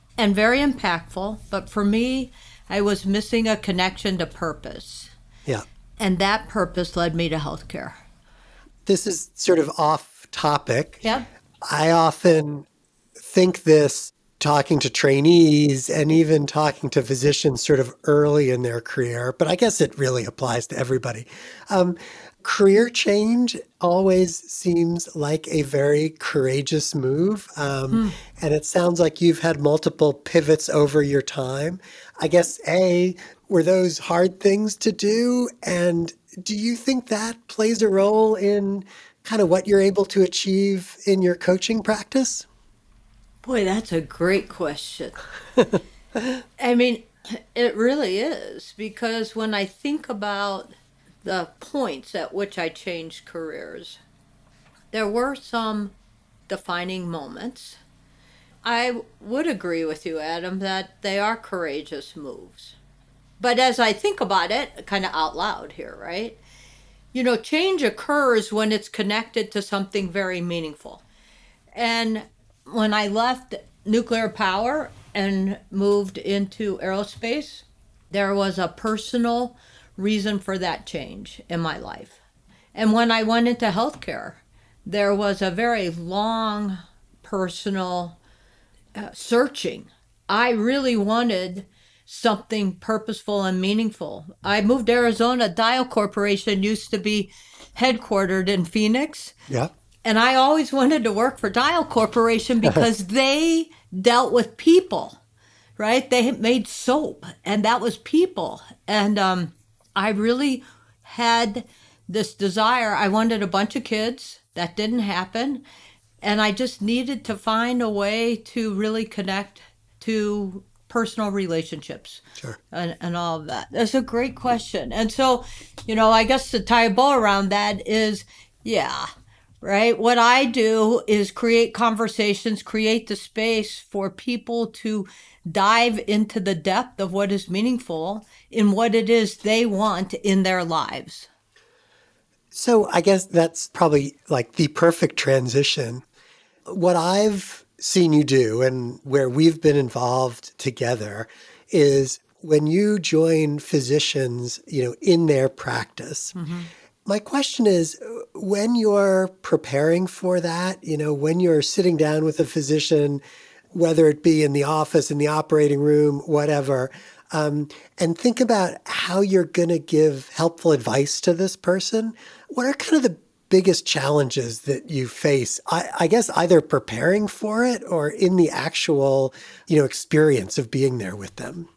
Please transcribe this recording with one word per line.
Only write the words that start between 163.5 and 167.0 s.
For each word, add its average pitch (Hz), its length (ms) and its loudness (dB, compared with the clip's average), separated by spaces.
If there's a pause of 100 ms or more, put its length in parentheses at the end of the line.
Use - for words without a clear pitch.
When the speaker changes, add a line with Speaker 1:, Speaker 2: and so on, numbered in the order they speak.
Speaker 2:
whether 165 360 4
it 151 160 2
be 156 200 4
in 143 100 2
the 143 100 2
office, 151 480 0
in 147 60 -2
the 147 100 2
operating 151 540 2
room, 147 400 4
whatever, 143 680 0 (400)